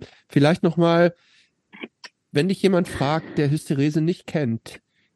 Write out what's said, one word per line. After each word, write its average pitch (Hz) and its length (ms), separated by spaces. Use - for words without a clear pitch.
vielleicht 147 340
noch 170 140
mal, 170 380
wenn 147 180
dich 190 140
jemand 180 260
fragt, 151 480
der 147 140
Hysterese 151 500
nicht 165 280
kennt, 120 520